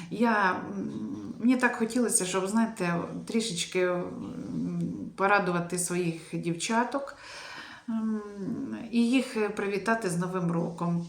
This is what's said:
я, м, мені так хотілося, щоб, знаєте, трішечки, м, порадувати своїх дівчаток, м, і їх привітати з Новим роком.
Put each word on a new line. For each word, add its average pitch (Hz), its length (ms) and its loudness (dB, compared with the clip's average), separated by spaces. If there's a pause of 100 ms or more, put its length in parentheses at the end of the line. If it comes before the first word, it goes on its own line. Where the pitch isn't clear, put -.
(100)
я, 208 400 4
м, 208 920 -4
мені 247 160 6
так 240 200 4
хотілося, 220 500 2
щоб, 185 200 0
знаєте, 202 480 2 (320)
трішечки, 185 540 0
м, 175 1400 -2
порадувати 180 640 2
своїх 175 420 0 (120)
дівчаток, 226 840 0 (720)
м, 220 340 -2 (680)
і 233 200 4
їх 220 460 2
привітати 202 540 0
з 170 80 0
Новим 175 340 0
роком. 170 560 0